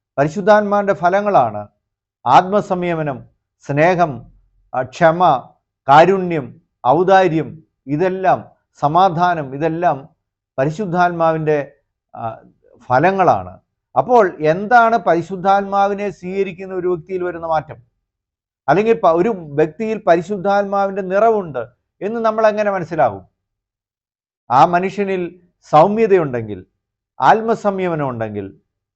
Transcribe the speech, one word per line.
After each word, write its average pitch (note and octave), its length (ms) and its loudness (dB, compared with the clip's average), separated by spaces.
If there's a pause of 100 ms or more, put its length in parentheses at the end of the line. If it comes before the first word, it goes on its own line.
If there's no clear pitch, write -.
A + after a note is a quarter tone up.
(180)
പരിശുദ്ധാത്മാവിൻ്റെ G3+ 760 0
ഫലങ്ങളാണ്. F3 760 0 (580)
ആത്മസംയമനം, F3 960 0 (360)
സ്നേഹം, E3 520 0 (600)
ആ, B2+ 80 -4
ക്ഷമ, E3 400 2 (640)
കാരുണ്യം, E3 720 2 (260)
ഔദാര്യം, D#3+ 760 2 (240)
ഇതെല്ലാം E3+ 640 -2 (240)
സമാധാനം, D#3+ 800 -2
ഇതെല്ലാം D#3+ 540 -4 (500)
പരിശുദ്ധാത്മാവിൻ്റെ, D#3+ 1120 -2 (420)
ആ, A2+ 240 -12 (480)
ഫലങ്ങളാണ്. C3+ 720 0 (400)
അപ്പോൾ G#3 420 2
എന്താണ് G#3+ 580 2
പരിശുദ്ധാത്മാവിനെ G3 1120 -2
സ്വീകരിക്കുന്ന F#3+ 640 -8
ഒരു F3+ 140 -4
വ്യക്തിയിൽ F3+ 340 -6
വരുന്ന E3+ 240 -8
മാറ്റം? D3+ 300 -4 (920)
അല്ലെങ്കിൽ G#3 240 2
പ-, G3 280 2
ഒരു F3+ 80 2
വ്യക്തിയിൽ E3+ 760 -4
പരിശുദ്ധാത്മാവിൻ്റെ G3 960 0
നിറവുണ്ട് F#3 640 0 (340)
എന്ന് A3+ 200 -6
നമ്മൾ A3 260 0
എങ്ങനെ G#3 240 0
മനസ്സിലാകും? D#3 540 -4 (1300)
ആ C3+ 140 6
മനുഷ്യനിൽ F#3 760 -2 (300)
സൗമ്യതയുണ്ടെങ്കിൽ, D#3 960 2 (540)
ആത്മസംയമനം F#3+ 880 0
ഉണ്ടെങ്കിൽ, G#2+ 380 -6 (480)